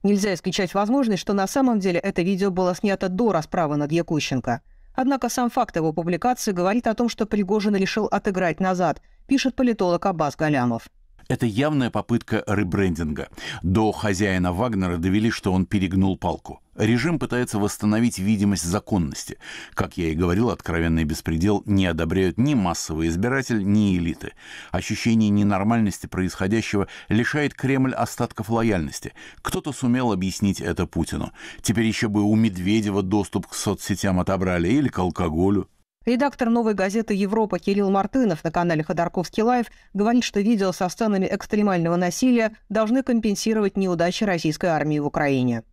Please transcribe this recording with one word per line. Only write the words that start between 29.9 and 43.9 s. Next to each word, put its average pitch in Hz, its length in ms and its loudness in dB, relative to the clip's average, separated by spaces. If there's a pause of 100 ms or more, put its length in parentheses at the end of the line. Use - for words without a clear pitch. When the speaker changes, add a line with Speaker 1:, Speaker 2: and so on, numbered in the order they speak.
Speaker 2:
объяснить 95 480 -2
это 87 260 -2
Путину. - 460 -4 (300)
Теперь 113 240 0
еще 110 240 0
бы 104 140 2
у 104 120 4
Медведева 101 680 2
доступ 95 440 -2
к - 60 -16
соцсетям 95 680 -2
отобрали 90 480 0
или 135 220 2
к - 100 -4
алкоголю. 90 720 0 (340)
Speaker 1:
Редактор 247 460 0
"Новой 226 240 2
газеты 202 400 -2
Европа" 202 460 0
Кирилл 202 320 0
Мартынов 196 520 0
на 165 60 -2
канале 170 340 0
Ходорковский 170 600 -2
Лайв 240 240 2 (260)
говорит, 226 300 2
что - 160 -2
видео 196 320 2
со 180 180 -2
сценами 196 400 0
экстремального 185 680 0
насилия 220 600 2 (120)
должны 220 340 2
компенсировать 220 760 0
неудачи 180 460 0